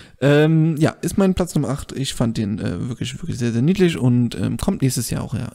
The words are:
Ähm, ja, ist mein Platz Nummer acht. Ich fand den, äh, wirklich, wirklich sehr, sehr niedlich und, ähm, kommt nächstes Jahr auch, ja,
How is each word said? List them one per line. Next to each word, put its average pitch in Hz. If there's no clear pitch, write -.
Ähm, 156
ja, 151
ist -
mein 190
Platz 175
Nummer 143
acht. -
Ich -
fand 113
den, 107
äh, 101
wirklich, 123
wirklich 120
sehr, 120
sehr 117
niedlich 175
und, 123
ähm, 110
kommt -
nächstes 127
Jahr 117
auch, -
ja, -